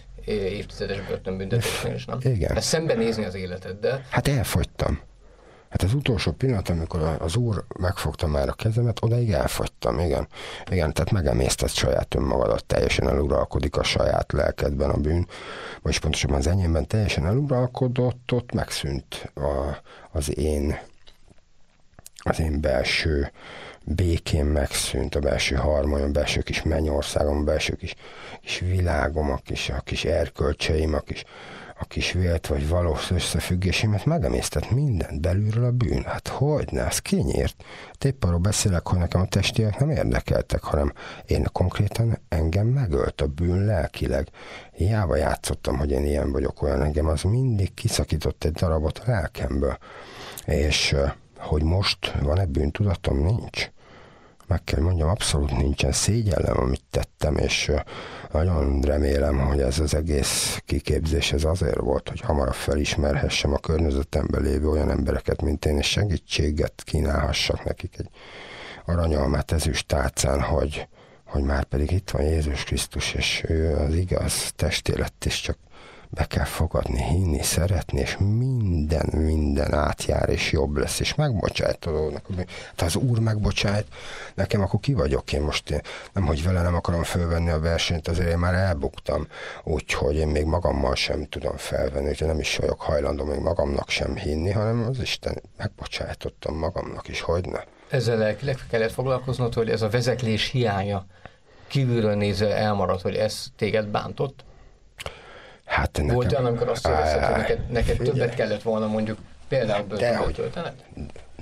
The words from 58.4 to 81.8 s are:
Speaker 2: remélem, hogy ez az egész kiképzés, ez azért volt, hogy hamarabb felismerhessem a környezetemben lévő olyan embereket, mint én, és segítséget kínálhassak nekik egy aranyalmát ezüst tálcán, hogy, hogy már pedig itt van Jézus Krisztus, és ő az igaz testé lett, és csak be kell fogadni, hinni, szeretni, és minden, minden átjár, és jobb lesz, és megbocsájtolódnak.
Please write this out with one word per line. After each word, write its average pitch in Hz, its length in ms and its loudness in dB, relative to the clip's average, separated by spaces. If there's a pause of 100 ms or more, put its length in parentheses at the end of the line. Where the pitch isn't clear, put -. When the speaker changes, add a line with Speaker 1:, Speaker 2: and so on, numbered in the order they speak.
Speaker 2:
remélem, 71 560 2
hogy 69 220 2
ez 65 200 2
az 78 140 2
egész 76 720 0
kiképzés, 76 640 0
ez 71 120 2
azért 80 360 2
volt, 65 300 0
hogy 80 100 -6
hamarabb 67 340 2
felismerhessem 71 1000 0
a 71 40 2
környezetemben 71 840 0
lévő 71 280 2
olyan 73 200 2
embereket, - 520 0
mint 73 240 0
én, 73 120 2
és 71 100 0
segítséget 76 960 0
kínálhassak 73 800 0
nekik - 340 -6
egy - 120 -8 (760)
aranyalmát 73 640 2
ezüst 78 360 0
tálcán, 67 540 2
hogy, 71 460 0 (380)
hogy 71 180 -2
már 71 200 2
pedig 73 280 0
itt 92 180 -2
van 71 140 0
Jézus 76 400 0
Krisztus, - 500 -4
és - 340 -2
ő 80 280 2
az 76 180 2
igaz - 600 0
testé - 400 0
lett, - 300 -4
és - 160 -2
csak - 160 -4 (580)
be - 100 0
kell 80 200 0
fogadni, 64 580 0
hinni, 80 400 2
szeretni, 82 560 0
és - 200 -2
minden, 101 1000 2
minden 76 560 2
átjár, 73 560 2
és - 220 0
jobb 73 260 2
lesz, - 220 0
és - 160 -2
megbocsájtolódnak. 78 1080 0 (500)